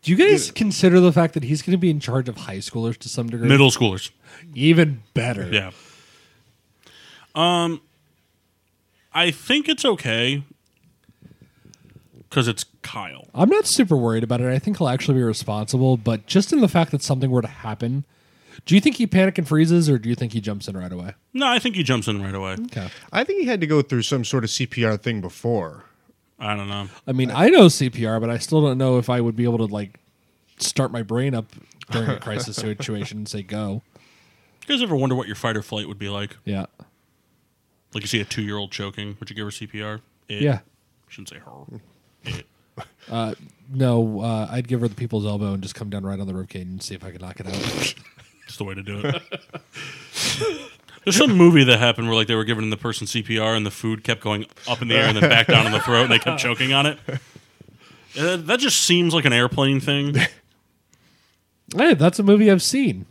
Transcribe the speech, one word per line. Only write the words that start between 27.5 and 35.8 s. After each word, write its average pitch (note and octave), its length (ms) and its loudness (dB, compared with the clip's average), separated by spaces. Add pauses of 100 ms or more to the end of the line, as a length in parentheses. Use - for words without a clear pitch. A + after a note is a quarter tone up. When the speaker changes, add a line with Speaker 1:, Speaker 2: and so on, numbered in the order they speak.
Speaker 1:
C C#3 220 4
P A#2 160 -6
R, A2 160 -2
but A#2 80 -2
I A#2 80 -4
still D#3 240 0
don't C#3 160 0
know C3 200 2
if A#2+ 120 -2
I B2 100 0
would A#2 160 -2
be A#2+ 80 -2
able A#2+ 140 0
to, A2+ 80 0
like, G#2 340 -8 (580)
start - 320 -2
my A#2 140 -6
brain B2 320 -2
up A2 120 -6 (440)
during A2+ 180 -2
a B2 80 -4
crisis A#2 380 -8
Speaker 2:
<laughs> - 0 -
Speaker 1:
situation G#2+ 640 -8
and G#2 100 -10
say, G#2 160 -10
"Go." G#2 380 -8 (840)
Speaker 3:
You - 100 -2
guys A#3+ 80 -2
ever F#3 120 -2
wonder C3 200 0
what B2 120 -6
your G#2 80 -8
fight A2+ 220 -4
or G#2 60 -4
flight G#2+ 260 -10